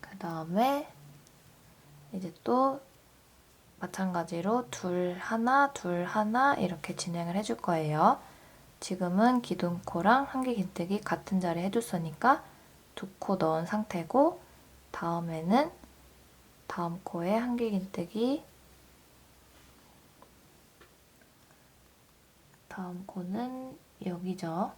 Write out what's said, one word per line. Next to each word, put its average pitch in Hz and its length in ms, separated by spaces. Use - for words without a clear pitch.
그 - 160
다음에 190 720
이제 185 180
또 269 380
마찬가지로 185 880
둘 180 500
하나, 262 540
둘 175 320
하나 220 480
이렇게 180 420
진행을 170 400
해줄 214 220
거예요. 160 600
지금은 196 640
기둥코랑 180 840
한길 262 320
긴뜨기 190 460
같은 - 360
자리 170 220
해줬으니까 196 840
두 - 140
코 - 180
넣은 160 300
상태고 214 760
다음에는 170 800
다음 175 380
코에 175 320
한길 233 340
긴뜨기, 208 760
다음 180 380
코는 254 720
여기죠. 180 720